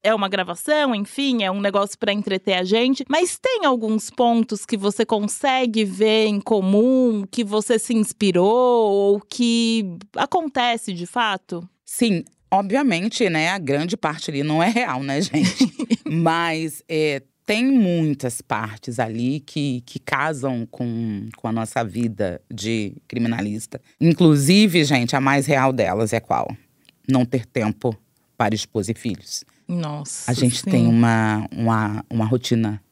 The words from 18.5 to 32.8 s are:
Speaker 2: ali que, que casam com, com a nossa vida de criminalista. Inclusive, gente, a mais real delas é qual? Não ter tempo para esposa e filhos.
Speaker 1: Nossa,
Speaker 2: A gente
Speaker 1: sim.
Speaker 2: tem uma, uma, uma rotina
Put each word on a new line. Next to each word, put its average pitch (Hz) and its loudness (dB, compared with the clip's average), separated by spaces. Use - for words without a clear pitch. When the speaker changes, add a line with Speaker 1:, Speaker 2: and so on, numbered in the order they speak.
Speaker 2:
ali 120 -2
que, 135 -4
que - -14
casam 135 -4
com, 113 -6
com - -8
a 110 -2
nossa 113 -4
vida 104 -4
de 107 -4
criminalista. 113 -4
Inclusive, 165 6
gente, 123 2
a 135 2
mais 139 2
real 135 4
delas 107 0
é 113 0
qual? - -2
Não 131 4
ter 123 -4
tempo 107 -4
para 107 0
esposa 104 -4
e - -2
filhos. - -10
Speaker 1:
Nossa, 151 -6
Speaker 2:
A 123 2
gente 123 0
Speaker 1:
sim. - -4
Speaker 2:
tem 120 4
uma, 113 2
uma, 110 -2
uma 113 -2
rotina 113 -2